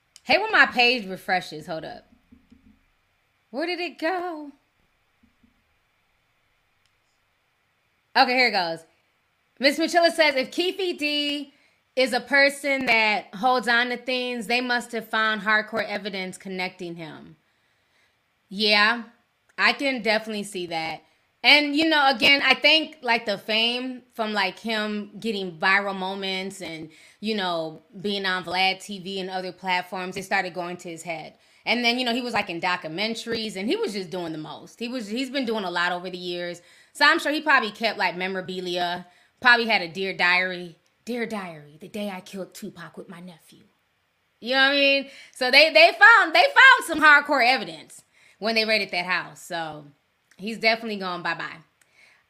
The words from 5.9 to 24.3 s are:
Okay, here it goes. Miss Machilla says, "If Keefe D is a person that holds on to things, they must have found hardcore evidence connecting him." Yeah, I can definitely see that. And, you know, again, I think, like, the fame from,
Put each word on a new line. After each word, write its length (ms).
Okay, 180
here 140
it 40
goes. 280
Miss 180
Machilla 340
says, 240
"If 160
Keefe 460
D 560
is 180
a 60
person 640
that 500
holds 320
on 220
to 80
things, 500
they 140
must 320
have 160
found 320
hardcore 440
evidence 520
connecting 580
him." 400
Yeah, 560
I 160
can 280
definitely 420
see 240
that. 340
And, 320
you 140
know, 260
again, 300
I 100
think, 480
like, 240
the 120
fame 640
from, 200